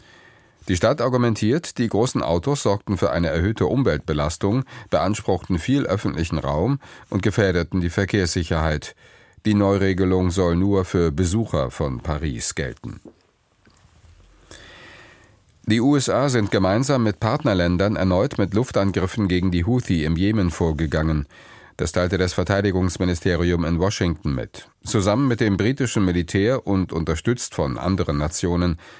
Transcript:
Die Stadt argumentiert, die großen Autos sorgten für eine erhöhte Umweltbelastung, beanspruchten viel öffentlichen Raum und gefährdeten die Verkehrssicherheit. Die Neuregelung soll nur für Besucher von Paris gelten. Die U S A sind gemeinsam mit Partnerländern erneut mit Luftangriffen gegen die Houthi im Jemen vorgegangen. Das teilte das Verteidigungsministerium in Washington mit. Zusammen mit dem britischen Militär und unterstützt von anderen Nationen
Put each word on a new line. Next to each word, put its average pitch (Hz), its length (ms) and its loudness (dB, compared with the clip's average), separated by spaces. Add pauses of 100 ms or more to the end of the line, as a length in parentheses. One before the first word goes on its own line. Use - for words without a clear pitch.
(680)
Die 92 80 0
Stadt 117 260 0
argumentiert, 120 760 0
die 117 100 0
großen 110 340 0
Autos 87 420 0
sorgten 101 340 0
für 73 140 0
eine 82 180 0
erhöhte 90 360 0
Umweltbelastung, 98 1000 0 (240)
beanspruchten 92 680 0
viel 131 280 0
öffentlichen 85 520 -2
Raum 78 420 -2 (300)
und 101 140 -2
gefährdeten 92 560 0
die 87 100 -2
Verkehrssicherheit. 85 1040 -2 (520)
Die 107 80 2
Neuregelung 95 800 2
soll 87 260 2
nur 95 260 2
für 85 280 0
Besucher 82 600 0
von 65 300 -6
Paris 73 540 -4
gelten. 60 440 -8 (2750)
Die 113 180 2
U 143 140 4
S 131 140 0
A 123 200 2
sind 113 220 0
gemeinsam 117 520 2
mit 107 160 0
Partnerländern 98 760 2
erneut 92 420 2
mit 95 160 0
Luftangriffen 98 760 0
gegen 90 240 2
die 85 140 0
Houthi 98 400 0
im 80 100 0
Jemen 98 360 2
vorgegangen. 80 760 0 (500)
Das - 160 -4
teilte 90 240 0
das 90 160 0
Verteidigungsministerium 90 1300 0
in 85 140 0
Washington 85 560 0
mit. - 320 -10 (160)
Zusammen 110 440 2
mit 120 120 0
dem 104 180 2
britischen 120 460 0
Militär 95 640 0
und 95 240 0
unterstützt 82 640 -2
von 67 220 -2
anderen 82 400 0
Nationen 87 600 0 (220)